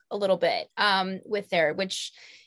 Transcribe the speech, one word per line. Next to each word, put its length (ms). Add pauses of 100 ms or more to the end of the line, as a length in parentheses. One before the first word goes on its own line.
(100)
a 60
little 220
bit, 300 (100)
um, 480
with 240
their, 240
which 380 (340)